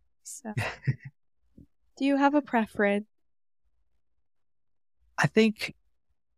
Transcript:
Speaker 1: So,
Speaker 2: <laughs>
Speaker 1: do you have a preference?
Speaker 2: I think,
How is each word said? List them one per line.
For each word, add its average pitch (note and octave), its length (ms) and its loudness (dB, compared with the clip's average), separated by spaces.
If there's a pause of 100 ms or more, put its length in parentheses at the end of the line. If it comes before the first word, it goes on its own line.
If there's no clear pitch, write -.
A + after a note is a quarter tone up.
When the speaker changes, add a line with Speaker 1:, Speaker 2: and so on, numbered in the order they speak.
(240)
Speaker 1:
So, - 320 -16
Speaker 2:
<laughs> - 540 -8 (880)
Speaker 1:
do C4 80 -4
you C#4 120 2
have C#4 160 4
a D4 80 4
preference? G#3 640 0 (2000)
Speaker 2:
I - 100 0
think, - 480 0 (640)